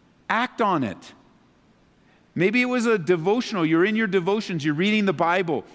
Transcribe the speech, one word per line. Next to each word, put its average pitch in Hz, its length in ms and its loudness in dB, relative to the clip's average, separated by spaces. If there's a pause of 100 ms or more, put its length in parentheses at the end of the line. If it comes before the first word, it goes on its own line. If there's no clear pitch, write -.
(300)
act 240 320 -2
on 180 220 0
it. - 300 -10 (1200)
Maybe 208 260 2
it 247 40 0
was 247 200 0
a 226 120 2
devotional. 180 680 0
You're 165 180 2
in 214 120 0
your 220 120 0
devotions, 190 560 -2
you're 151 120 0
reading 208 300 0
the 185 80 0
Bible, 170 600 -2